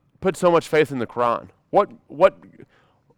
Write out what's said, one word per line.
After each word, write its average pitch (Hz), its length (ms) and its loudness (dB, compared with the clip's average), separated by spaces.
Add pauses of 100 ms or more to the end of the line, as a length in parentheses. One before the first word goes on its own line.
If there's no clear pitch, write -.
(200)
put 185 160 -4
so 180 140 2
much 165 180 0
faith 151 240 0
in 135 60 -6
the 113 80 -4
Quran? 117 420 -4 (200)
What, 196 220 0 (160)
what, 165 320 0 (800)